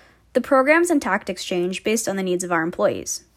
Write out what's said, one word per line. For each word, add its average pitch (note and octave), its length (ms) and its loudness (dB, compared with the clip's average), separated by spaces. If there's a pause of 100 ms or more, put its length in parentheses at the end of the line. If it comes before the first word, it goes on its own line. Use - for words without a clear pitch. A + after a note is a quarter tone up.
(340)
The B3+ 80 2
programs D4 480 4
and D4+ 100 4
tactics G3 460 -4
change F3+ 380 -2
based A3 260 0
on G3 60 -2
the F#3+ 80 -2
needs F3+ 200 -2
of F3+ 80 -4
our E3 120 0
employees. D#3+ 640 -6 (120)